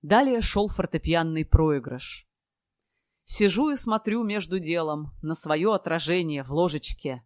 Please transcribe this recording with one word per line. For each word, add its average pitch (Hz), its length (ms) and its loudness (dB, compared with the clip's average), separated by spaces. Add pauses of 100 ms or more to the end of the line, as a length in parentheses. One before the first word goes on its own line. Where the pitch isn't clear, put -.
Далее 233 400 4
шёл 208 260 2
фортепианный 165 760 0
проигрыш. 143 800 0 (960)
Сижу 214 460 2
и 285 40 -2
смотрю 214 480 -2
между 190 360 -2
делом 156 520 -2 (100)
на 156 140 -4
своё 160 380 2
отражение 160 720 -2
в 127 100 -10
ложечке. 147 720 -2